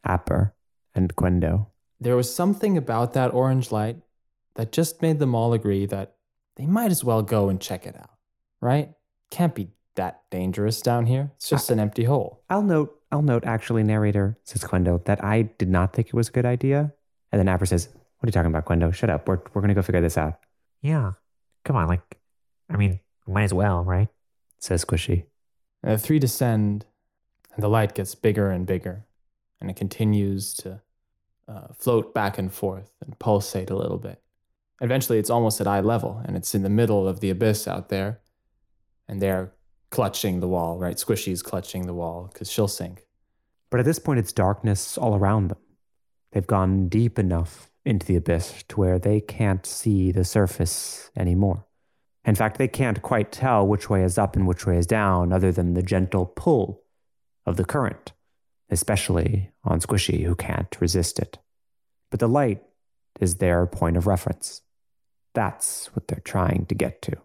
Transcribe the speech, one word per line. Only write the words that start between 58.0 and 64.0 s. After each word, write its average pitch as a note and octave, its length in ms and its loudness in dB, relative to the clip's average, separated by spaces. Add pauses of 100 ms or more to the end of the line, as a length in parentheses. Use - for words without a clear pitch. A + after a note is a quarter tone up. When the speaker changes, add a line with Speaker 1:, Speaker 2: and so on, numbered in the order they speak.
Speaker 1:
especially F#2+ 800 0 (120)
on E2+ 180 0
Squishy, E2+ 440 0
who F2 100 0
can't - 460 -6
resist F2 400 0
it. - 180 -8 (720)
But A#2+ 100 -4
the A#2 80 2
light B2 340 2 (580)
is F2+ 160 0
their F2 300 2
point E2 300 0
of F2 100 0